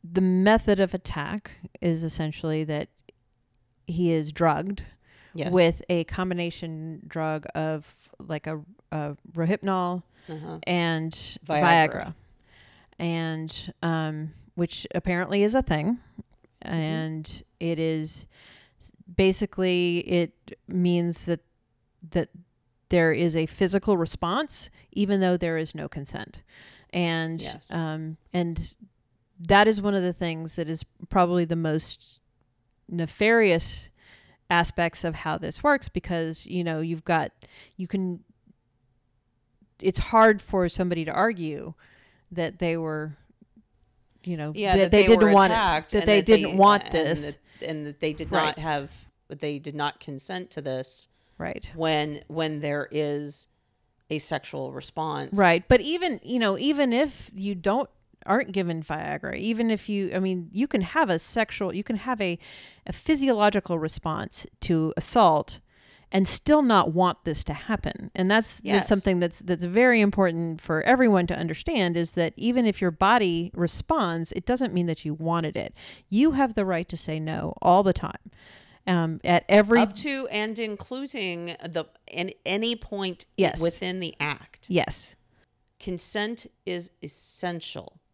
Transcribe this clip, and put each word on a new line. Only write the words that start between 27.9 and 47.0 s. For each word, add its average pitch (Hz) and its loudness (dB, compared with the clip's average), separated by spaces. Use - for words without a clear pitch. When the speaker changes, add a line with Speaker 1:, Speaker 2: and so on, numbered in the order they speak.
Speaker 1:
and 170 -4
that 196 6
is 214 2
one 202 0
of 185 0
the 180 0
things 165 -6
that 160 -6
is 160 -6
probably 175 4
the 165 -2
most - -4
nefarious 185 2
aspects 170 0
of 160 -2
how 160 -6
this - -10
works, 285 2
because, 165 -6
you 180 -6
know, 160 -4
you've 165 -6
got, 165 0
you 185 -10
can, 185 -4
it's 190 0
hard 220 6
for 185 0
somebody 175 -2
to 156 -6
argue 165 -2
that 170 -6
they 170 -2
were, 156 -6
you 175 -6
know, 151 -6
Speaker 2:
Yeah, 196 2
Speaker 1:
that 196 8
Speaker 2:
that 180 4
Speaker 1:
they 208 8
Speaker 2:
they 190 8
Speaker 1:
didn't 220 10
Speaker 2:
were 202 6
Speaker 1:
want 196 8
it, 220 2
Speaker 2:
attacked 175 0
Speaker 1:
that 208 2
Speaker 2:
and 165 0
Speaker 1:
they 208 6
Speaker 2:
that 170 -2
Speaker 1:
didn't 214 6
Speaker 2:
they, 185 -2
Speaker 1:
want 202 6
Speaker 2:
and - -8
Speaker 1:
this. 147 -2